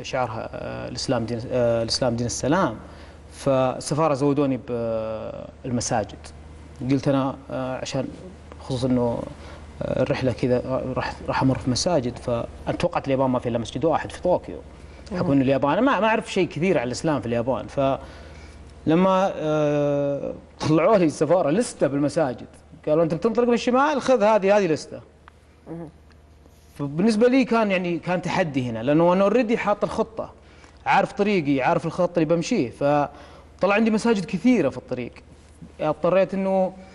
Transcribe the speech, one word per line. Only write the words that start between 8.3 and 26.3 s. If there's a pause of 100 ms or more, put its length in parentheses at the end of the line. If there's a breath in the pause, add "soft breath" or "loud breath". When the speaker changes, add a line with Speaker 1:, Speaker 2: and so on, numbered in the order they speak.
Speaker 1:
خصوص
إنه، (580 loud breath)
آه،
الرحلة
كذا،
آه،
راح، (140)
راح
أمر
في
مساجد،
فأنا
توقعت
اليابان
ما
في
إلا
مسجد
واحد
في
طوكيو. (540 loud breath)
بحكم
Speaker 2:
مم.
Speaker 1:
إنه
اليابان،
ما،
ما
أعرف
شيء
كثير
عن
الإسلام
في
اليابان،
ف (1080 loud breath)
لما،
آه، (260)
طلعوا
لي
السفارة
لستة
بالمساجد، (400)
قالوا:
"أنت
بتنطلق
بالشمال،
خذ
هذه،
هذه
لستة". (680)
Speaker 2:
مهم. (840)